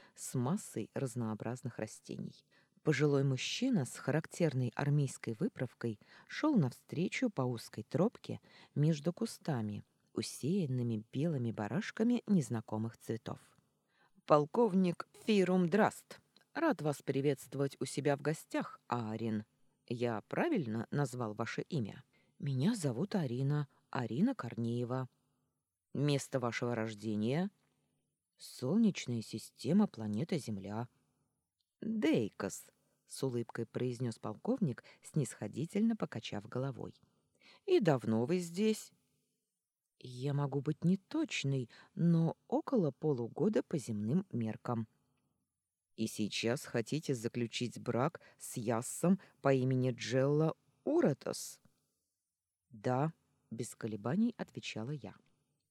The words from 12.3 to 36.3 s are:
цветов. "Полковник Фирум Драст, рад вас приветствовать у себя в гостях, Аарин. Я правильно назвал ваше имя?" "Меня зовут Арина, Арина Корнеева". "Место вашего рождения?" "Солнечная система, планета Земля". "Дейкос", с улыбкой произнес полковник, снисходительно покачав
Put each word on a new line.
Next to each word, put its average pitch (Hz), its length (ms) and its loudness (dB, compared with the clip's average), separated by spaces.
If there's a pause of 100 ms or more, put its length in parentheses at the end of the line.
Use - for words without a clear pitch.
цветов. - 400 -6 (880)
"Полковник 175 840 4 (180)
Фирум 185 420 6
Драст, 185 520 2 (340)
рад 269 280 2
вас 151 200 0
приветствовать 139 800 0
у 135 40 -4
себя 139 320 0
в 139 60 -6
гостях, - 640 -4
Аарин. 110 560 -2 (420)
Я 117 360 -2
правильно 156 680 -2
назвал 123 440 -2
ваше - 280 -4
имя?" 123 400 -4 (360)
"Меня 139 360 0
зовут 151 420 -2
Арина, 139 520 0 (220)
Арина 135 440 0
Корнеева". 120 720 -4 (840)
"Место 135 480 0
вашего 120 340 0
рождения?" 110 760 -2 (880)
"Солнечная 139 840 0
система, 143 640 0
планета 110 520 -2
Земля". 104 500 -6 (920)
"Дейкос", 214 840 0 (440)
с - 140 -14
улыбкой 120 440 -4
произнес 120 520 -4
полковник, 131 680 -4 (180)
снисходительно 160 920 -2
покачав 107 520 -8